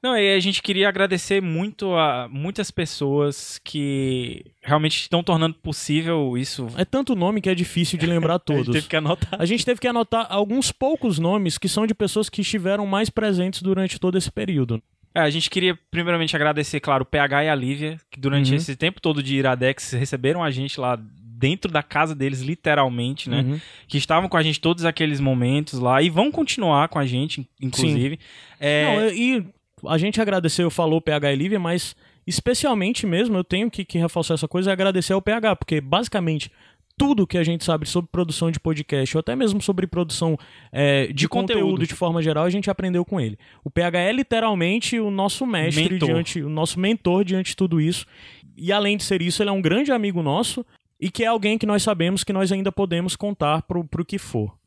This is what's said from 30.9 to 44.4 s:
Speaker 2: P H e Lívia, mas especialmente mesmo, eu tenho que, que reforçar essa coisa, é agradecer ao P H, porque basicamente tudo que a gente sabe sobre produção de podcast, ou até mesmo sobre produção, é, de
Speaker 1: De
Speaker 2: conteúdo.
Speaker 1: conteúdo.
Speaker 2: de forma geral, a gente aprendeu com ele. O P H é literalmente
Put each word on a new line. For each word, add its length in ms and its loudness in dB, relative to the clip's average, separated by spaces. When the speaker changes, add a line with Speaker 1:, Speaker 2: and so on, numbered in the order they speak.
Speaker 2:
P 140 -2
H 180 2
e 60 2
Lívia, 200 0
mas 380 -2
especialmente 800 0
mesmo, 300 2
eu 60 0
tenho 280 -2
que, 120 -8
que 140 -4
reforçar 380 0
essa 120 -4
coisa, 220 0
é 40 2
agradecer 400 2
ao 80 2
P 100 -2
H, 240 2
porque 260 -2
basicamente 720 -2
tudo 280 4
que 120 -2
a 80 2
gente 180 -2
sabe 240 0
sobre 240 -2
produção 400 0
de 80 -4
podcast, 560 -2
ou 60 2
até 160 -4
mesmo 240 2
sobre 260 0
produção, 500 -2
é, 380 2
de 60 -6
Speaker 1:
De 160 2
Speaker 2:
conteúdo. 340 0
Speaker 1:
conteúdo. 240 2
Speaker 2:
de 80 -8
forma 260 0
geral, 220 2
a 60 2
gente 200 -2
aprendeu 360 0
com 160 -2
ele. 160 -4
O 60 -8
P 120 0
H 180 0
é 120 2
literalmente 880 0